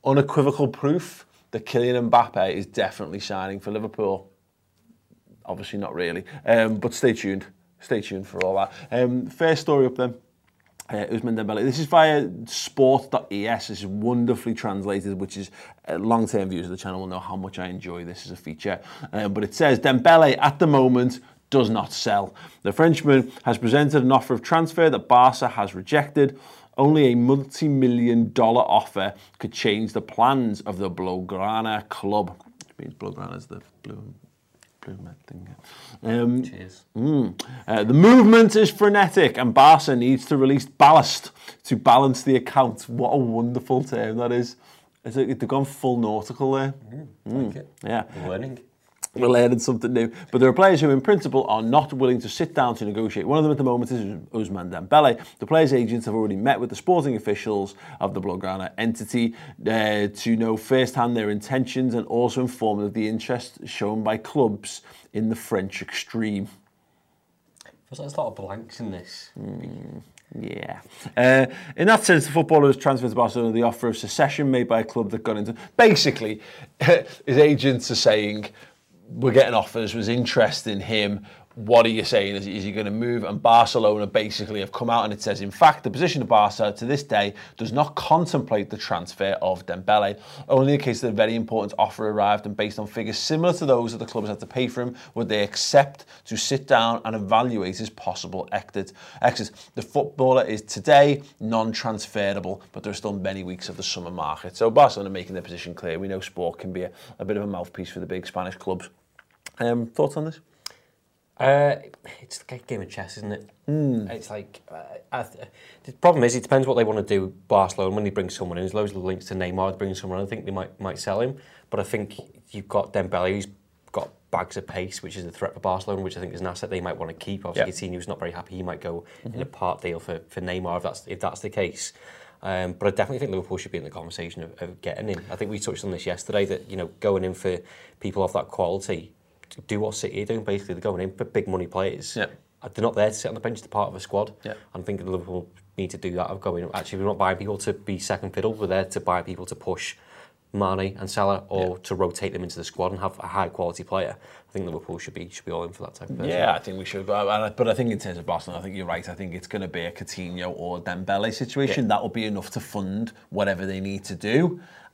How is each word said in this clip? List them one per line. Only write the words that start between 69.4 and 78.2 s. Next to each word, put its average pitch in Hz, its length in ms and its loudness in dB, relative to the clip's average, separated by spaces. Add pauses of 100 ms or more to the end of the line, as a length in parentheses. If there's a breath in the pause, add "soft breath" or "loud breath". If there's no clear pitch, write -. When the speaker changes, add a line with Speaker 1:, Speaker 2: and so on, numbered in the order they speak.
Speaker 1:
yeah. - 420 -10 (360 loud breath)
Uh, 131 300 6 (280 loud breath)
in 175 120 2
that 220 160 6
sense, 165 240 6
the - 40 -10
footballer 156 360 6
was 131 100 6
transferred 127 320 0
to 110 60 -6
Barcelona, 117 380 2
the 117 100 2
offer 117 240 0
of 110 100 -2
secession 139 540 0
made 123 160 2
by 113 140 2
a - 20 -4
club 110 260 -4
that 113 140 -6
got 113 120 -2
into. 107 200 -6 (220 loud breath)
Basically, 131 640 4 (200 loud breath)
<laughs> - 180 -20
his - 600 4
agents 139 500 4
are 117 60 -2
saying, 107 500 2 (680 loud breath)